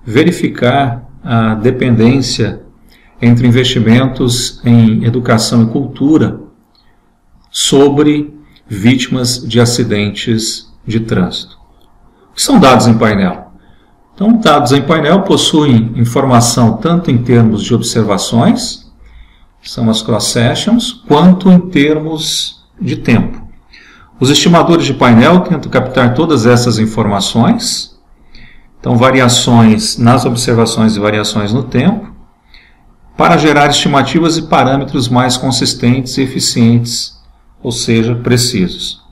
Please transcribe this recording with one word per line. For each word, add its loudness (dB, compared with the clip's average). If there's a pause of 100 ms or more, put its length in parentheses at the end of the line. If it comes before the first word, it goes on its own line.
verificar -2 (160)
a 0
dependência 0 (580)
entre 2
investimentos 0
em 4
educação 0
e 2
cultura 0 (1120)
sobre 0 (300)
vítimas -2
de -4
acidentes -2 (160)
de -4
trânsito. -4 (760)
O -20
que -10
são 2
dados 4
em 2
painel? -2 (600)
Então, 2
dados 2
em 2
painel 0
possuem 0
informação 0
tanto -2
em 0
termos 2
de -2
observações, -2 (680)
que -20
são -2
as 0
cross-sections, -2 (160)
quanto 4
em 6
termos -4 (140)
de -6
tempo. -2 (720)
Os 0
estimadores 2
de -4
painel 4
tentam -4
captar 0
todas 0
essas 2
informações, -2 (840)
então -2
variações 2
nas 2
observações 0
e -6
variações -2
no -2
tempo, -2 (1040)
para 2
gerar 2
estimativas 0
e -6
parâmetros -2
mais 0
consistentes -2
e -2
eficientes, -2 (460)
ou -6
seja, -2
precisos. -4